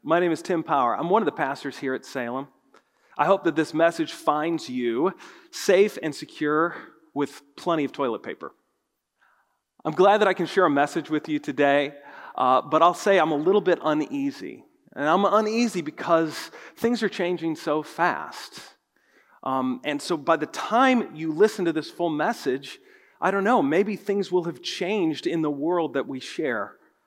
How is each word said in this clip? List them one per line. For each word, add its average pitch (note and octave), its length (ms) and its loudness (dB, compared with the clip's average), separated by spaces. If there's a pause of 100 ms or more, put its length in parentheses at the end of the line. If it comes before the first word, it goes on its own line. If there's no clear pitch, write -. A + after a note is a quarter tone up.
My D#3+ 160 2
name F3 140 2
is D3 100 -4
Tim E3+ 220 -2
Power. B2+ 340 0
I'm E3 100 -4
one G#3+ 140 4
of F3+ 40 0
the C#3+ 40 0
pastors C#3 480 -6
here C3 160 -4
at - 100 -8
Salem. C3 440 -8 (680)
I C#3+ 80 0
hope F#3+ 200 2
that D#3+ 100 2
this D#3 180 0
message E3 400 2
finds D3+ 560 -2
you B2+ 460 0 (380)
safe G3+ 500 4
and D#3 100 -4
secure D#3 640 -2 (400)
with C#3+ 260 -4 (160)
plenty D#3+ 280 0
of C3 80 -6
toilet A#2+ 320 -4
paper. D#2+ 280 -12 (1300)
I'm - 80 -2
glad G3+ 300 6
that G#3 40 4
I F#3+ 80 2
can F3 120 -2
share F#3 200 4
a D#3 40 4
message C#3+ 380 0
with D3+ 200 -2
you D3+ 100 -2
today, C#3+ 560 2 (400)
uh, C3 280 2
but D3+ 200 2
I'll E3+ 120 6
say G3 240 4
I'm D#3+ 120 4
a D3+ 60 0
little F#3 240 4
bit F3 200 2
uneasy. C#3 840 -2 (280)
And C#3+ 160 -2
I'm F#3+ 160 4
uneasy G#3+ 580 2
because D#3+ 680 0 (240)
things A#3 300 -2
are G3+ 40 0
changing E3+ 460 -2
so D3+ 300 -2
fast. - 760 -6 (840)
Um, C3 400 0
and D3 180 -2
so F3 140 -2
by D#3 180 2
the D3+ 120 -2
time B3 680 2
you D#3+ 160 -4
listen F#3+ 360 2
to E3+ 60 0
this D3+ 200 -4
full E3+ 180 -2
message, D3 680 -4 (400)
I F#3 100 2
don't G3 140 0
know, A3 180 4
maybe F3+ 320 2
things G3 380 -2
will F3 140 0
have - 160 -8
changed E3+ 680 -2
in D#3+ 140 -2
the D3+ 80 0
world D3+ 440 -2
that C3 140 -2
we C3+ 100 -8
share. B2 560 -6 (320)